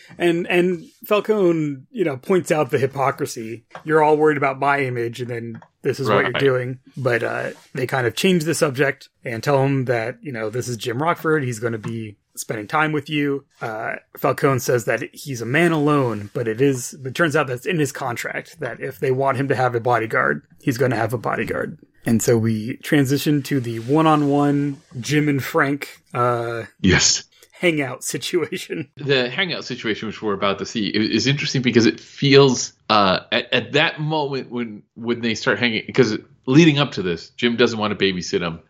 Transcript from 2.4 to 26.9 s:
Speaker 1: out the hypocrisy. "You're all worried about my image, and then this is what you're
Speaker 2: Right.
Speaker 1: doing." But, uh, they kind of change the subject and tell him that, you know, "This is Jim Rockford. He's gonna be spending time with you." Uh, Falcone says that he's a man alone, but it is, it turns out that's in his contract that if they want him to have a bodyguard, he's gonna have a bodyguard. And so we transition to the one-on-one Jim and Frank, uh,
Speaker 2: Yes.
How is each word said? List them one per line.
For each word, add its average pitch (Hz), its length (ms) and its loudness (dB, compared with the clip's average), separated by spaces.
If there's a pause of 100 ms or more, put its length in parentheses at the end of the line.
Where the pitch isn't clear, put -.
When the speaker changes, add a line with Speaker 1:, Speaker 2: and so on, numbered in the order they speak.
Speaker 1:
out 151 180 2
the 143 80 0
hypocrisy. 123 840 -4 (200)
"You're 156 180 4
all 151 160 6
worried 151 180 4
about 135 220 -2
my 139 220 2
image, 123 420 -4
and 120 80 -8
then 117 300 -10 (200)
this 131 180 -2
is 131 120 -2
what 101 140 4
you're - 80 -2
Speaker 2:
Right. - 80 -4
Speaker 1:
doing." 127 380 0 (160)
But, 120 280 0
uh, 117 280 -4 (240)
they 127 120 -2
kind 127 200 -2
of 110 80 0
change 180 300 2
the 160 100 -2
subject 139 540 0 (160)
and 113 180 -6
tell 139 220 4
him 135 220 2
that, 117 340 -2
you 147 120 -10
know, 110 180 -6
"This 117 180 -4
is 120 80 -6
Jim 117 260 -4
Rockford. 160 400 0
He's 123 160 -4
gonna 117 200 -4
be 110 380 -8 (200)
spending 110 300 -8
time 156 260 0
with 147 160 -4
you." 143 360 -2 (180)
Uh, 113 320 -6 (240)
Falcone 135 400 2
says 120 260 0
that 117 180 0 (120)
he's 131 260 -10
a 113 60 -8
man 160 260 2
alone, 139 640 0
but 120 120 -4
it 110 140 -2
is, 135 320 2 (100)
it 127 120 -10
turns 165 200 2
out 151 120 2
that's 123 200 -8
in 185 120 0
his 143 140 0
contract - 680 -8
that 120 180 -8
if 135 220 -10
they 139 100 0
want 131 280 0
him 139 100 -2
to 135 80 0
have 123 180 0
a 117 60 -2
bodyguard, 123 600 0 (180)
he's 131 160 0
gonna 123 200 0
have 113 180 -2
a 120 40 -4
bodyguard. - 600 -4 (280)
And 117 160 2
so 120 160 4
we 110 400 -2
transition 143 640 2
to 139 180 -2
the 117 200 -6
one-on-one 143 960 2 (220)
Jim 147 280 0
and 139 160 0
Frank, 143 560 -2 (140)
uh, 117 480 -2 (180)
Speaker 2:
Yes. - 440 4 (280)